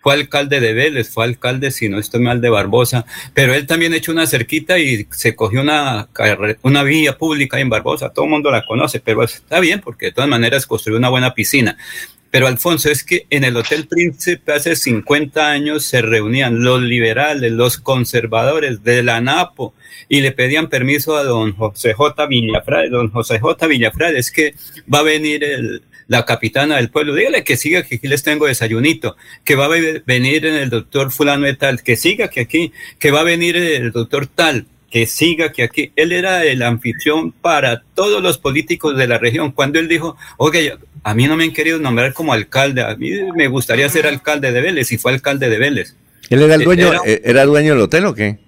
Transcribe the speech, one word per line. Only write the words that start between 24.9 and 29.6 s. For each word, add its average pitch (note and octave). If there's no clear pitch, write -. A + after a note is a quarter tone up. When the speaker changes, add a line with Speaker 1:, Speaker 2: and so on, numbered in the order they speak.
Speaker 1:
va D3
a -
venir D3+
el B2+
la A#2
capitana C3+
del A#2+
pueblo, D3
"Dígale A#3
que C3+
siga, E3+
que B2+
aquí C3+
les C#3
tengo D3+
desayunito, A#2+
que D3
va C#3